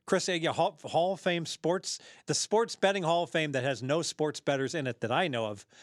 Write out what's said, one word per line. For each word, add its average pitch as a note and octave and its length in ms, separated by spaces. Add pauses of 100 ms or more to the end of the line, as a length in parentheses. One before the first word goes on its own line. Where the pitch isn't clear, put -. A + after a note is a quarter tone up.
Chris, F#3+ 240
uh, F3+ 40
yeah, D#3+ 200
Hall, E3 320
Hall E3 280
of F3 60
Fame E3+ 260
sports, - 540 (280)
the D3+ 60
Sports A3+ 440
Betting G3 260
Hall E3+ 200
of D3+ 60
Fame D#3 220
that B2+ 120
has B2+ 200
no D3 180
sports - 380
bettors C3+ 340
in C#3+ 140
it A#2+ 140
that A2+ 100
I E3+ 160
know A#2 200
of, G#2 180 (180)